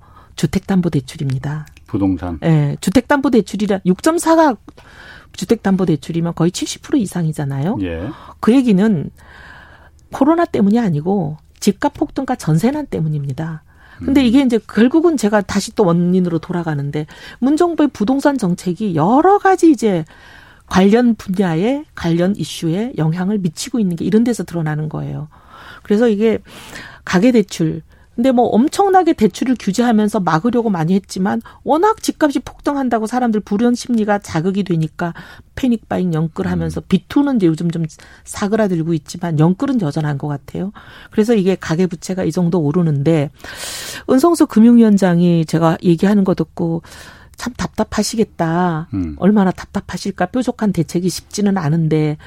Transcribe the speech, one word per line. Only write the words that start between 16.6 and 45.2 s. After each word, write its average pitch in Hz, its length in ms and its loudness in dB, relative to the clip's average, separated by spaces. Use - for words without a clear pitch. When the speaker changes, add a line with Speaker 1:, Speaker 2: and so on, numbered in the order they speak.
Speaker 1:
문정부의 302 520 2
부동산 277 460 0
정책이 180 580 -4
여러 285 440 4
가지 359 320 4
이제 196 340 0
관련 220 460 4
분야에, 196 680 -2
관련 170 400 0
이슈에 175 640 -6
영향을 180 420 -2
미치고 180 400 -6
있는 185 160 0
게 - 100 -6
이런 214 180 2
데서 233 200 -2
드러나는 156 440 -4
거예요. 147 400 -10
그래서 214 240 2
이게 214 320 2
가계대출, 185 800 2
근데 254 180 0
뭐 240 160 4
엄청나게 339 640 2
대출을 226 460 0
규제하면서 214 600 0
막으려고 214 500 0
많이 170 240 0
했지만 202 480 -2
워낙 359 400 2
집값이 294 360 0
폭등한다고 254 680 -4
사람들 233 320 0
불안 226 340 0
심리가 214 460 0
자극이 185 440 -2
되니까 170 500 -2
패닉바잉, 190 580 -2
영끌하면서 165 680 -4
Speaker 2:
음. - 60 -12
Speaker 1:
비투는 277 500 0
이제 185 100 2
요즘 165 240 0
좀 165 140 -4
사그라들고 190 680 -2
있지만 165 460 -6
영끌은 214 420 0
여전한 147 360 -2
것 151 100 -8
같아요. 165 440 -8
그래서 214 240 2
이게 190 220 2
가계부채가 180 720 -4
이 165 60 -2
정도 175 280 0
오르는데 151 720 0
은성수 311 380 4
금융위원장이 190 960 4